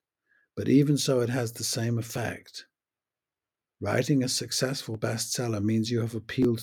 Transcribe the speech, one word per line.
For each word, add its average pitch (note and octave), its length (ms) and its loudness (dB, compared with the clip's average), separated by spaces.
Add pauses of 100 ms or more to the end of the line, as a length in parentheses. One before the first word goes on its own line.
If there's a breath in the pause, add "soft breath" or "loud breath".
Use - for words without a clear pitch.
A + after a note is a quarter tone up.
(560)
But G#2+ 140 -2
even C#3 300 6
so, C3 220 2
it A#2 80 0
has A#2+ 240 -2
the A#2+ 100 -8
same A#2 340 -2
effect. - 720 -8 (1120)
Writing A#2+ 420 2
a C3 60 -2
successful - 680 -4
bestseller A2+ 680 -2
means A2 260 2
you A#2 120 0
have A2+ 120 -4
appealed A#2 500 0